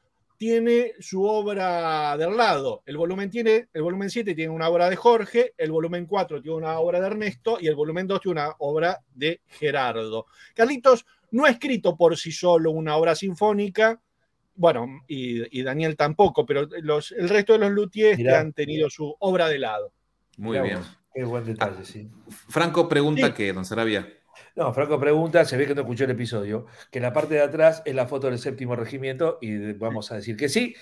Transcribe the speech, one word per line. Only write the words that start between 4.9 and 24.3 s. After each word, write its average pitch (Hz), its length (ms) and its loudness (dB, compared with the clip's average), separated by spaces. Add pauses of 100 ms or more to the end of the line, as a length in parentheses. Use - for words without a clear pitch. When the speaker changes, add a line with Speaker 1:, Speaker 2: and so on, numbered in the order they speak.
Speaker 1:
Jorge, 233 600 2
el 160 120 -2
volumen 165 360 -2
cuatro 165 340 -4
tiene 156 160 -8
una 160 220 -4
obra 170 220 0
de 190 60 0
Ernesto 214 540 -4
y 170 80 -6
el 151 60 2
volumen 160 320 -2
dos 196 160 -2
tiene 170 180 -2
una 151 180 -4
obra 156 400 0 (160)
de 147 320 -4
Gerardo. 113 800 -2 (280)
Carlitos 254 500 4 (280)
no 254 120 2
ha 294 60 8
escrito 233 460 0
por 165 200 4
sí 160 160 -8
solo 165 400 4
una 156 240 -2
obra 165 180 4
sinfónica, 208 840 0 (540)
bueno, 135 520 2
y, 123 540 -6
y - 20 -4
Daniel 147 340 -2
tampoco, 151 480 4
pero 143 220 0 (160)
los, 151 300 -2
el 175 160 -2
resto 202 240 4
de 220 80 6
los 202 100 2
luthiers 208 480 2
Speaker 2:
Mirá. 127 220 4
Speaker 1:
han 156 120 -4
tenido 151 380 -2
su 151 300 -10
obra 185 280 2
de 147 100 -2
lado. 107 340 -6 (460)
Speaker 3:
Muy 107 140 -6
Speaker 2:
Mirá 135 120 0
Speaker 3:
bien. 95 140 -4
Speaker 2:
vos, - 200 -14 (160)
qué 131 100 -6
buen 120 200 -6
detalle, 107 360 -4
Speaker 3:
Ah, 95 40 -16
Speaker 2:
sí. 104 260 -18 (380)
Speaker 3:
Franco 170 400 2
pregunta 151 400 2
Speaker 1:
Sí. 117 60 -2
Speaker 3:
qué, 101 180 -2
don 92 120 -8
Sarabia. 107 440 -2 (480)